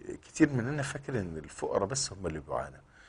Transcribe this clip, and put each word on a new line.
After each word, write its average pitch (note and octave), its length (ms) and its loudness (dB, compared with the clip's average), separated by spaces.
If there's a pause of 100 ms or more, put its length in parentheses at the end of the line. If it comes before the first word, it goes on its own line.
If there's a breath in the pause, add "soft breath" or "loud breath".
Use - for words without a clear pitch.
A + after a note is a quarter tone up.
(280)
كتير D3+ 220 6
مننا C3+ 340 0
فاكر C#3 360 -2
إن E2+ 180 -2
الفقراء - 480 0
بس C3+ 280 -2
هم F#2+ 140 -6
اللي D#2 120 -2
بيعانوا، C#2 400 -4 (300 soft breath)